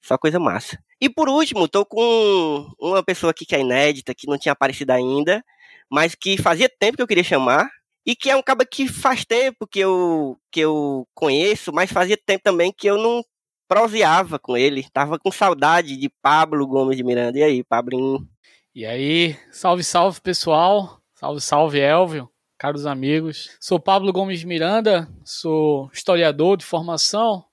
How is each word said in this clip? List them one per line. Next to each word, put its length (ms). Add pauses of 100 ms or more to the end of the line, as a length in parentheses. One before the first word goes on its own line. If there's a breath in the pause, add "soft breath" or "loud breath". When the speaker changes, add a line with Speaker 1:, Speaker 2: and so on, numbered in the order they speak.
Speaker 1:
só 140
coisa 220
massa. 400 (200)
E 100
por 200
último, 380
tô 180
com 800 (140)
uma 240
pessoa 260
aqui 160
que 100
é 60
inédita, 540
que 120
não 100
tinha 160
aparecido 380
ainda, 520 (460 soft breath)
mas 260
que 260
fazia 260
tempo 300
que 60
eu 40
queria 160
chamar, 460 (340)
e 120
que 160
é 40
um 60
caba 240
que 220
faz 380
tempo 420
que 120
eu, 560 (160)
que 80
eu 540
conheço, 580
mas 200
fazia 260
tempo 260
também 320
que 120
eu 100
não 260 (440)
proseava 720
com 180
ele. 340
Tava 280
com 120
saudade 640
de 140 (100)
Pablo 460
Gomes 320
de 60
Miranda. 340
E 60
aí, 200
Pablinho? 640 (460 soft breath)
Speaker 2:
E 140
aí, 500 (140)
salve, 320
salve, 360
pessoal. 800 (140)
Salve, 280
salve, 380
Elvio, 480 (300)
caros 300
amigos. 720
Sou 200
Pablo 320
Gomes 280
de 80
Miranda, 600 (160)
sou 720
historiador 640
de 80
formação 880